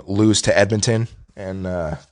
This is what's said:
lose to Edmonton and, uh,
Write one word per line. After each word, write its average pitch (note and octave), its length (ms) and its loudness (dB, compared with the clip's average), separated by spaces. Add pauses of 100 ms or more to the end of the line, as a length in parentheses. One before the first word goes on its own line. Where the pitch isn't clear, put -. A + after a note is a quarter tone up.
lose G#2 380 2
to - 140 2
Edmonton A2 500 0 (280)
and, F#2+ 320 -10
uh, E2 280 -6 (160)